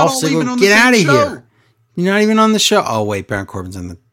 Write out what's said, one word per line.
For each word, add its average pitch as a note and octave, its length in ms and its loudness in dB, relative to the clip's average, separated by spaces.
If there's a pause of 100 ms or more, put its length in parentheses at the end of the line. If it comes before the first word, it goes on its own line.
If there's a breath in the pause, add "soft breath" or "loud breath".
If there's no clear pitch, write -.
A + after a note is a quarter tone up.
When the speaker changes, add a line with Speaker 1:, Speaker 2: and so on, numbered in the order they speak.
Speaker 1:
Dolph - 60 0
Speaker 2:
all - 100 -6
Speaker 1:
Ziggler, D#3+ 140 -2
Speaker 2:
even D#3 120 -2
on D3+ 100 -4
the B2+ 80 2
Speaker 1:
get G#3 120 4
Speaker 2:
same A#3+ 80 4
Speaker 1:
outta B3 120 4
Speaker 2:
show. G#3 320 2
Speaker 1:
here. E3+ 140 -18 (520)
You're F3+ 180 -2
not G#3+ 80 2
even G#3+ 160 2
on A3 140 4
the G#3+ 80 0
show. G3+ 260 0
Oh, A2 160 -2
wait, G#2 240 -4
Baron G2 200 -6
Corbin's F#2 280 -12
in F2+ 140 -12
the F2 100 -16 (140)